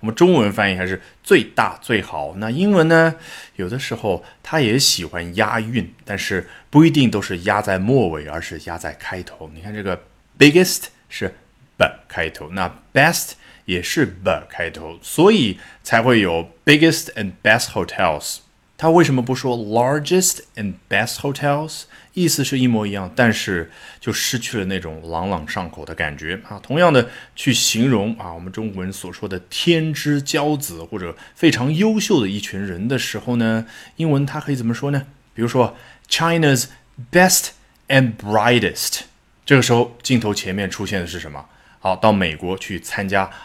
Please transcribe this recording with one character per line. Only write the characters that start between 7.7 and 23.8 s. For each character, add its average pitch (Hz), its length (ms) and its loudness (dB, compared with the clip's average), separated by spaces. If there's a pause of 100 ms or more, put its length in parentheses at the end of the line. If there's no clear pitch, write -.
末 110 300 2
尾， 76 180 -8
而 80 140 -8
是 - 240 -12
押 82 120 -10
在 80 160 -10
开 90 300 -12
头。 - 320 -18
你 80 60 -20
看 101 120 -14
这 107 80 -8
个 92 220 -4 (340)
biggest 165 460 6 (240)
是 - 260 -8 (440)
b - 80 4 (240)
开 82 200 -4
头， 76 220 -16
那 90 180 -4 (240)
best 156 380 2 (320)
也 90 180 -4
是 135 240 -2
b 90 440 -2
开 85 200 -6
头， 80 320 -14
所 180 300 4
以 123 260 0 (240)
才 117 200 2
会 120 180 6
有 85 320 0 (140)
biggest 151 400 4 (100)
and 101 160 -6 (100)
best 113 280 2
hotels。 85 680 -2 (380)
他 160 120 2
为 170 120 8
什 139 120 2
么 127 80 0
不 123 120 -4
说 127 240 -4
“largest 139 840 0 (180)
and 101 160 -6 (160)
best 107 300 -2
hotels”？ 143 640 -4 (300)
意 180 140 0
思 143 160 0
是 131 160 -2
一 127 80 4
模 110 180 2
一 101 60 -4
样， 95 240 -6
但 117 160 4
是 90 400 -4 (300)